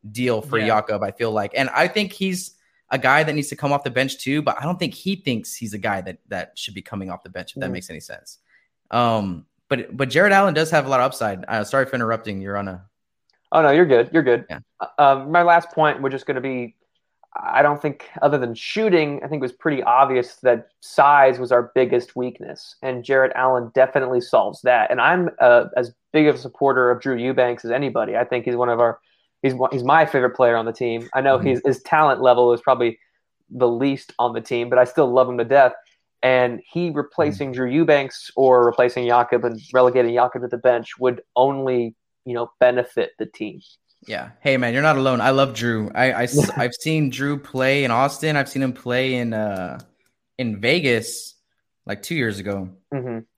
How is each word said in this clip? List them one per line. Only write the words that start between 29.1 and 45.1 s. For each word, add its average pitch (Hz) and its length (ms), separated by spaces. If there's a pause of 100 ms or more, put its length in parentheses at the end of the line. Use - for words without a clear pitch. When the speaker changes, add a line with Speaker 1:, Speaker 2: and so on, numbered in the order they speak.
Speaker 3:
he's 135 120
one, 127 180
he's 127 120
my 156 200
favorite 127 320
player 120 200
on 113 100
the 113 60
team. 117 420
I 131 80
know 135 160
Speaker 1:
Mm-hmm. 113 80
Speaker 3:
his, 127 180
his - 200
talent 151 360
level 123 320
is 117 80
probably 120 380 (500)
the 123 200
least 135 500
on 120 160
the 113 80
team, 120 260
but 123 100
I 127 60
still 143 260
love 127 160
him 123 120
to 117 60
death. 131 280 (500)
And 123 380 (100)
he 175 200
replacing 147 640
Speaker 1:
Mm-hmm. 123 40
Speaker 3:
Drew 127 140
Eubanks 143 640
or 127 300
replacing 123 400
Jakob 120 400
and 113 120 (140)
relegating 127 400
Jakob 120 300
to 127 60
the 123 100
bench 117 400
would 123 240 (140)
only, 127 580 (300)
you 123 100
know, 117 240
benefit 123 600
the 110 80
team. - 340 (460)
Speaker 1:
Yeah. 107 240 (100)
Hey, 139 180
man, 120 160
you're 135 80
not 151 140
alone. 131 240